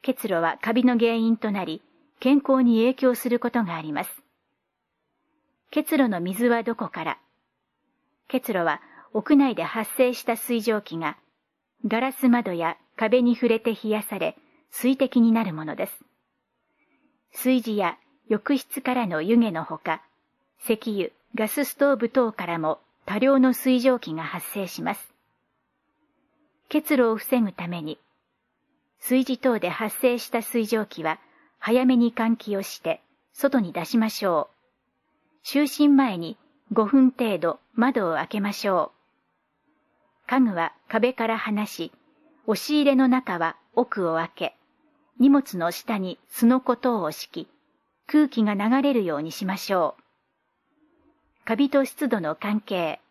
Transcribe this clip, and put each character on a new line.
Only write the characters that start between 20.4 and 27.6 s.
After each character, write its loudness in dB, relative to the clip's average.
石 0
油、 -4
ガ -2
ス -2
ス -10
ト 2
ー -4
ブ -2
等 0
か -8
ら -4
も -2
多 -4
量 4
の 6
水 2
蒸 2
気 -8
が -8
発 -10
生 -6
し -12
ま -4
す。 -18
結 0
露 4
を 0
防 -2
ぐ -2
た -10